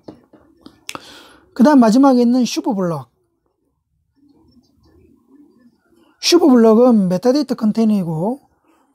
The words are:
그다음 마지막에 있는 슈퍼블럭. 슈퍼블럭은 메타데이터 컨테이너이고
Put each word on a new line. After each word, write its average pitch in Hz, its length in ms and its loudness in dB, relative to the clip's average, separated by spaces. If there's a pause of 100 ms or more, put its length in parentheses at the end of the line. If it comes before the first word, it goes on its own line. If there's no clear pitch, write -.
(1600)
그다음 277 240 4
마지막에 247 420 2
있는 240 240 0
슈퍼블럭. 185 640 -8 (3000)
슈퍼블럭은 240 840 2
메타데이터 247 480 -4
컨테이너이고 208 840 -4 (560)